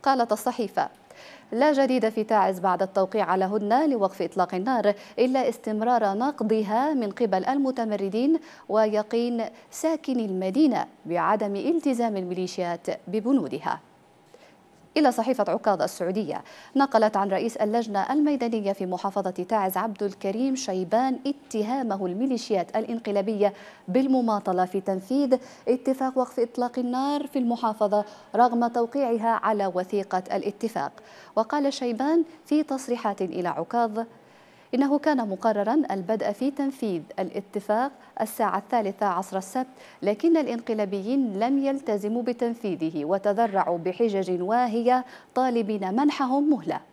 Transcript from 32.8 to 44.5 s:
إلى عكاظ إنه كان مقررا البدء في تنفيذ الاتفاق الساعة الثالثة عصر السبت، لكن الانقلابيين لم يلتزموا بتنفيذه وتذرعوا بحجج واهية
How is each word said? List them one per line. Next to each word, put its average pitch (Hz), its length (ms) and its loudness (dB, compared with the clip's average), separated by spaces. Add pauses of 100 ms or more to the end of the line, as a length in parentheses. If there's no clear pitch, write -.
إلى 180 280 -2
عكاظ 220 500 -2 (760)
إنه 277 240 2
كان 262 300 0
مقررا 214 520 2 (100)
البدء 196 400 -2
في 262 200 -2
تنفيذ 262 500 -4 (180)
الاتفاق 208 720 -2 (300)
الساعة 214 360 -2
الثالثة 202 480 -2
عصر 190 320 -2
السبت، 254 300 -4 (340)
لكن 220 360 2
الانقلابيين 220 1040 -2
لم 269 260 2
يلتزموا 233 580 -2
بتنفيذه 202 840 -2
وتذرعوا 196 720 2
بحجج 185 640 0
واهية 240 640 2 (300)